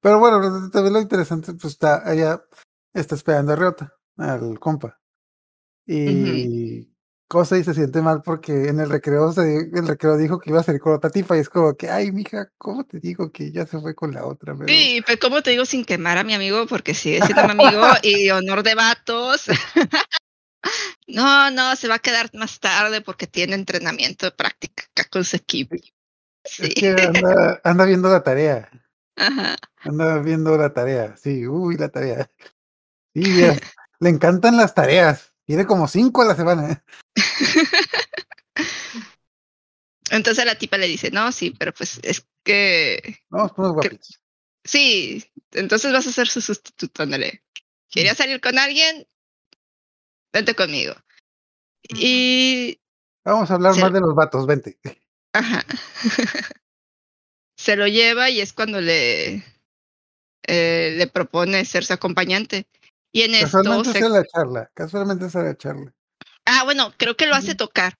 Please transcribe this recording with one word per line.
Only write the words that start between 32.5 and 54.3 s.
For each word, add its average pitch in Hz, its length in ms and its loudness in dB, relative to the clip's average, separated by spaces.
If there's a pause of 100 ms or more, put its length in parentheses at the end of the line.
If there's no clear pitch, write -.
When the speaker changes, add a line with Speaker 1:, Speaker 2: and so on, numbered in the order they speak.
Speaker 1:
Sí, 151 60 -2
vieras, 175 400 4
Speaker 2:
<laughs> - 180 -20 (220)
Speaker 1:
le 175 80 4
encantan 175 480 4
las 220 180 4
tareas. 156 600 4 (100)
Tiene 170 220 0
como 185 220 2
cinco 247 340 2
a - 20 6
la 208 100 4
semana. 165 480 0 (340)
Speaker 2:
<laughs> - 2000 -4 (960)
Entonces 226 340 2
la 226 120 0
tipa 202 220 -4
le 185 80 0
dice, 160 240 -4
"No, 220 220 -2
sí, - 260 -6
pero 165 140 -6
pues - 300 -10
es - 240 -6 (180)
que 185 760 0 (120)
Speaker 1:
No, 190 180 -2
somos 185 240 -2
Speaker 2:
que 151 160 0
Speaker 1:
guapitos. - 320 -12 (440)
Speaker 2:
sí, 220 600 0 (280)
entonces 214 400 0
vas 254 140 2
a 247 60 -6
ser 240 160 -2
su - 120 -4
sustituto, - 600 -8
ándale. 139 400 -6 (480)
¿Querías 190 280 0
Speaker 1:
Mm. 285 40 0
Speaker 2:
salir 262 180 -4
con 247 180 0
alguien? 294 480 -2 (1300)
Vente 220 220 -2
conmigo." 147 400 -4 (960)
Speaker 3:
Ujú. 226 100 -8
Speaker 2:
Y 254 800 0 (440)
Speaker 1:
Vamos 202 260 0
a 190 40 2
hablar 180 200 4
Speaker 2:
se 185 60 4
Speaker 1:
más 185 120 4
de 190 80 2
los 160 140 0
vatos, 139 320 2